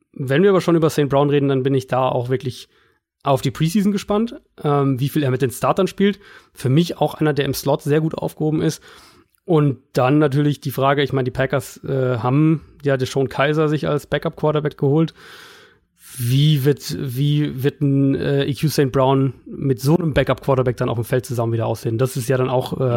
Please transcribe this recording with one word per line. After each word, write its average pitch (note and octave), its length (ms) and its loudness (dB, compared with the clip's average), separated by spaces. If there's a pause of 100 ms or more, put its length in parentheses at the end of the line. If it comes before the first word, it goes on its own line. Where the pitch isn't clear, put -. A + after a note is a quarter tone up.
(120)
wenn C#3 300 0
wir G3+ 80 6
aber F#3 100 4
schon E3+ 160 2
über D#3+ 140 2
Saint D3 200 0
Brown C#3+ 180 4
reden, C#3 200 2
dann C3+ 140 0
bin C#3 120 0
ich C3 140 -2
da C3 200 0
auch B2+ 200 -2
wirklich B2+ 400 -6 (560)
auf C#3 180 2
die C#3 80 0
Preseason F#3+ 420 0
gespannt, A3 480 -4 (220)
ähm, C#3 380 0
wie C#3 80 0
viel D3+ 160 -2
er C3 60 0
mit B2+ 120 -2
den B2+ 80 0
Startern D#3+ 380 0
spielt. G3 320 0 (340)
Für - 140 -4
mich E3 300 2
auch D3+ 160 -2
einer, D3+ 180 0
der C#3 140 -2
im C3+ 80 -2
Slot - 280 -2
sehr D3+ 180 0
gut D#3 160 -2
aufgehoben D#3 460 -4
ist. D#3+ 200 -2 (600)
Und D3 340 2 (140)
dann C#3 260 2
natürlich D3 420 2
die C#3 100 -6
Frage, C#3 320 0
ich C3+ 100 -2
meine, C3+ 120 0
die B2+ 80 -4
Packers, - 520 -4
äh, C3 340 -2
haben D3 460 2 (200)
ja C#3 120 2
Deshaun C3 320 -2
Kaiser D3+ 400 0
sich D3+ 200 -2
als D3 180 -2
Backup-Quarterback D3+ 720 -2
geholt. D3+ 360 2 (1040)
Wie C3+ 480 2
wird, - 340 -2
wie C#3+ 640 -2
wird C#3 180 -2
ein, C#3 340 2
äh, C#3+ 300 -2
E D3 100 -2
Q D#3+ 140 0
Saint C#3 240 0
Brown C3+ 420 2 (120)
mit C#3 340 -4
so D3 160 2
einem E3 180 -2
Backup-Quarterback C3 600 0
dann B2+ 120 -2
auf B2 80 -4
dem A#2 80 -2
Feld B2+ 220 -2
zusammen A#2 260 -4
wieder A2+ 140 -2
aussehen? A2+ 320 -4
Das B2+ 180 -2
ist A#2+ 120 -4
ja C3 80 2
dann B2+ 120 0
auch, B2+ 320 -2
äh, C3 40 0 (120)